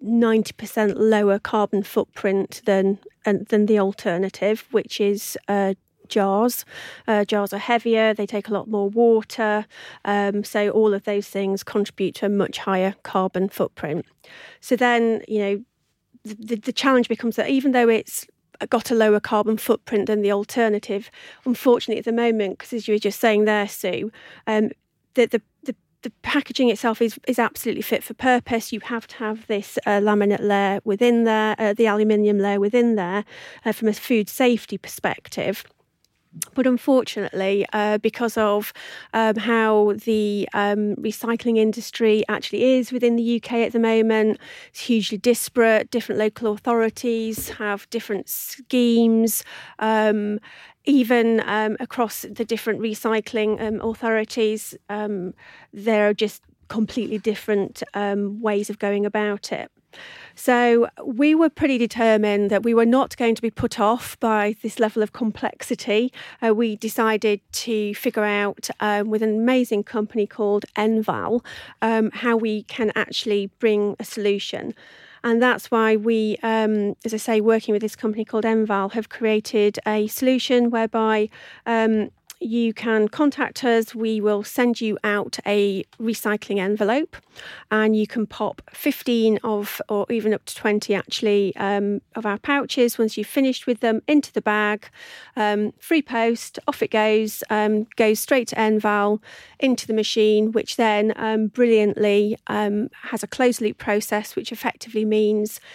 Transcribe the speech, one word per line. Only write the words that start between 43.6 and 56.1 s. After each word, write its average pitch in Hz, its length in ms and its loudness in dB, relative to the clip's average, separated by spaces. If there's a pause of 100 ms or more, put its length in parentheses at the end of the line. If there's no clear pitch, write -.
at 226 80 -2
the 233 80 0
moment, 220 600 2 (300)
it's - 120 -18
hugely 220 360 0
disparate. 226 720 2
Different 226 300 -4
local 214 340 -2
authorities 226 960 -2
have 208 400 -8
different 220 400 -6
schemes. 233 1120 2 (360)
Um, 214 600 0 (460)
even, 233 600 4
um, 214 340 -2
across 240 420 -4
the 202 240 -8
different 214 360 -4
recycling, 214 760 -2
um, 220 220 -4
authorities, 220 920 -2 (140)
um, 208 440 -6 (400)
there 208 340 2
are 208 60 2